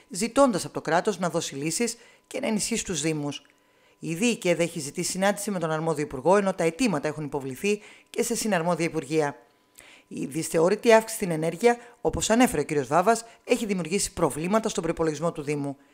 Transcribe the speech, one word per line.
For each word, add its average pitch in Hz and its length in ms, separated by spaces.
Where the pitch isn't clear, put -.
ζητώντας 226 540
από 143 100
το 143 60
κράτος 175 380
να 175 120
δώσει 156 240
λύσεις 160 420
και - 140
να - 60
ενισχύσει 220 380
τους 165 160
Δήμους. 147 420
Ήδη 165 280
η 226 100
κεδ 175 240
έχει 170 200
ζητήσει 147 300
συνάντηση 202 400
με 190 80
τον 165 120
αρμόδιο 156 340
υπουργό, 147 320
ενώ 196 160
τα 180 120
αιτήματα 165 440
έχουν 151 160
υποβληθεί 143 560
και - 120
σε 226 120
συναρμόδια 175 520
υπουργεία. 151 500
Η - 180
δυσθεώρητη 165 680
αύξηση 220 280
στην 190 100
ενέργεια, 170 460
όπως - 300
ανέφερε 226 320
ο - 20
κύριος 143 220
Βάβας, 180 380
έχει 240 220
δημιουργήσει 185 460
προβλήματα 175 560
στον 196 140
προϋπολογισμό 160 500
του 160 100
Δήμου. 139 340